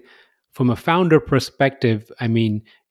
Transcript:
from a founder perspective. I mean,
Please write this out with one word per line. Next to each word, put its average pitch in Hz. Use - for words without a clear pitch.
from 127
a 117
founder 170
perspective. 127
I 120
mean, 113